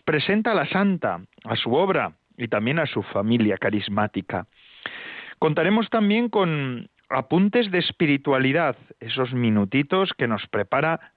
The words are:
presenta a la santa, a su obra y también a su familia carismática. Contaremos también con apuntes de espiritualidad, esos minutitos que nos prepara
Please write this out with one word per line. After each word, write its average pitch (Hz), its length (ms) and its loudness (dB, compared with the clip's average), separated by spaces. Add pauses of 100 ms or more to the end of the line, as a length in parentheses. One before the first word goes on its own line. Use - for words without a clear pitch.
presenta 208 480 2
a - 20 2
la 151 120 2
santa, 170 540 0 (220)
a 113 140 -4
su 117 180 -2
obra 160 380 2 (260)
y 120 80 -6
también 117 320 0
a 151 80 0
su 110 160 -4
familia 107 560 2
carismática. 101 880 -4 (920)
Contaremos 170 500 2
también 220 380 2
con 151 640 -2 (200)
apuntes 196 640 2
de 180 60 0
espiritualidad, 139 1000 0 (240)
esos 123 340 -4
minutitos 123 840 2
que 123 120 -2
nos 107 180 -4
prepara 139 540 -2 (160)